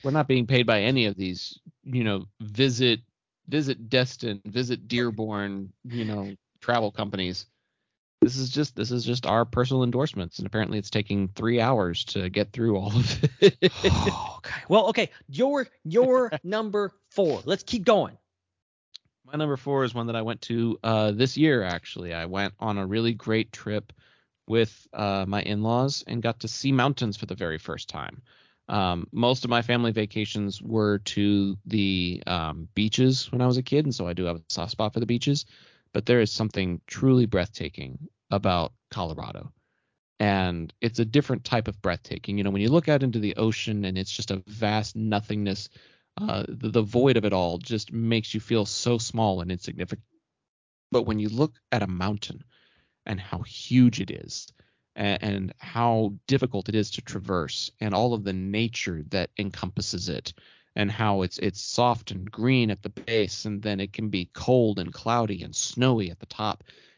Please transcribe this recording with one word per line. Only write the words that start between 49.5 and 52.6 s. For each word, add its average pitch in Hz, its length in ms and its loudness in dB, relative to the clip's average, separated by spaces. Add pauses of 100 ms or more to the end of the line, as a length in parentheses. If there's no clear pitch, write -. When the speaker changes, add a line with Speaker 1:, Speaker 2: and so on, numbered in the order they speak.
Speaker 1:
insignificant. 87 540 -8 (840)
But 120 120 4
when 110 160 0
you 107 100 0
look 135 240 0 (180)
at 110 120 2
a 98 40 -4
mountain 95 560 -4 (600)